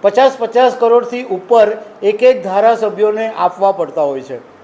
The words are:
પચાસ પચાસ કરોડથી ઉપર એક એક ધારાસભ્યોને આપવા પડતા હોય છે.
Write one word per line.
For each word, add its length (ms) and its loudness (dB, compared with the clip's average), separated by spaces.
પચાસ 360 4
પચાસ 400 0
કરોડથી 460 0
ઉપર 520 0
એક 200 0
એક 220 2
ધારાસભ્યોને 920 0
આપવા 340 0
પડતા 300 -4
હોય 180 -4
છે. 440 -16